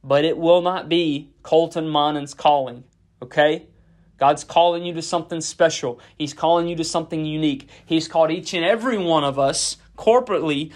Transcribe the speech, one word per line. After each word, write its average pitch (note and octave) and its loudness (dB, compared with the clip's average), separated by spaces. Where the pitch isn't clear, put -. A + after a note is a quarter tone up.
but C#3+ 2
it D#3+ 0
will E3+ 4
not F3 -4
be D#3+ -2
Colton D#3+ 0
Monen's D3 -2
calling, C3 0
okay? D#3 0
God's C#3 2
calling E3+ 2
you F3 -6
to E3 -8
something E3 -6
special. D#3+ -2
He's D3 -6
calling E3+ 0
you E3+ -6
to D#3+ -4
something E3 -4
unique. D#3 -4
He's D#3+ -2
called D#3+ 2
each F3+ -6
and E3+ -2
every A3+ 0
one E3 2
of C#3 -2
us - 0
corporately D#3+ 0